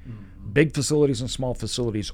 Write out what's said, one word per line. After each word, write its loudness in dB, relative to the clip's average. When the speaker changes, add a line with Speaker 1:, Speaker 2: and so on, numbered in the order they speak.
Speaker 1:
Mm-hmm. -14
Speaker 2:
Big 6
facilities 2
and -4
small -2
facilities -2